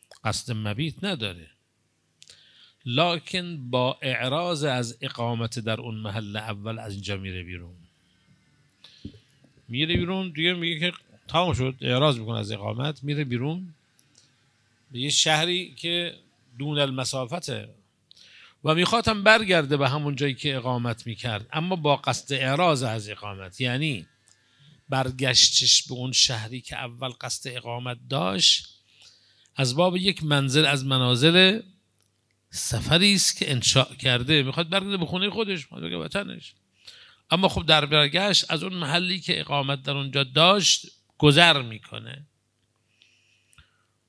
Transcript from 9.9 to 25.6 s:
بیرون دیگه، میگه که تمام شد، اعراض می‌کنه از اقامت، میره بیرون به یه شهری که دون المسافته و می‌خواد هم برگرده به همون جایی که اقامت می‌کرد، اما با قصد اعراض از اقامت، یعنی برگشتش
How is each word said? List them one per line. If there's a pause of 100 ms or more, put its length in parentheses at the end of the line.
بیرون
دیگه،
میگه
که (300)
تمام
شد،
اعراض
می‌کنه
از
اقامت،
میره
بیرون (1160)
به
یه
شهری
که (400)
دون
المسافته (920)
و
می‌خواد
هم
برگرده
به
همون
جایی
که
اقامت
می‌کرد،
اما
با
قصد
اعراض
از
اقامت،
یعنی (840)
برگشتش